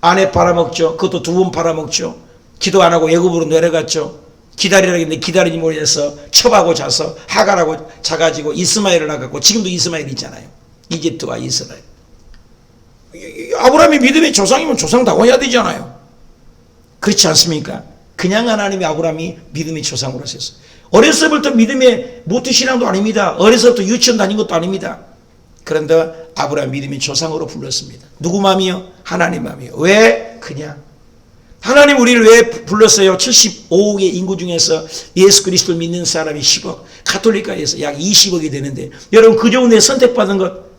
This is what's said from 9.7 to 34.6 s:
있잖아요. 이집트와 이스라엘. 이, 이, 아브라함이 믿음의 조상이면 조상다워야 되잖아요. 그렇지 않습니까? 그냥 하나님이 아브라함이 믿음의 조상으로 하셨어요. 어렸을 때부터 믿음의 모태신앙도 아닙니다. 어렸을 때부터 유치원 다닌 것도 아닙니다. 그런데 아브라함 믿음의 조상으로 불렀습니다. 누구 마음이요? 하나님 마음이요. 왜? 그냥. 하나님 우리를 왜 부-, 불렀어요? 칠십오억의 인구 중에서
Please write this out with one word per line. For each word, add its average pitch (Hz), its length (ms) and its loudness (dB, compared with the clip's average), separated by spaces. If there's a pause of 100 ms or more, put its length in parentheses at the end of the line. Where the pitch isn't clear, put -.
있잖아요. - 380 -14 (420)
이집트와 147 480 -6
이스라엘. 131 440 -8 (1300)
이, - 40 -20
이, - 400 -10
아브라함이 294 420 4
믿음의 285 340 2
조상이면 247 440 0
조상다워야 233 640 2
되잖아요. 240 580 -4 (1000)
그렇지 196 280 0
않습니까? 156 560 -2 (320)
그냥 214 340 -2
하나님이 196 360 -2
아브라함이 160 520 -6 (140)
믿음의 156 320 -8
조상으로 131 380 -6
하셨어요. - 360 -14 (340)
어렸을 311 380 4
때부터 285 220 0
믿음의 247 760 2
모태신앙도 254 640 -2
아닙니다. 196 500 0
어렸을 233 380 4
때부터 196 80 -2
유치원 233 340 0
다닌 202 200 -2
것도 214 180 -4
아닙니다. 175 440 -4 (640)
그런데 160 480 0 (240)
아브라함 143 360 -4
믿음의 135 280 -8
조상으로 156 460 -4
불렀습니다. - 600 -12 (140)
누구 175 220 -2
마음이요? 185 500 0 (120)
하나님 180 400 -4
마음이요. - 320 -14
왜? 220 680 2
그냥. 147 400 -14 (800)
하나님 285 380 4
우리를 240 260 4
왜 226 240 8
부-, - 160 -12
불렀어요? 196 520 4
칠십오억의 202 960 0
인구 185 220 -4
중에서 160 500 -2 (300)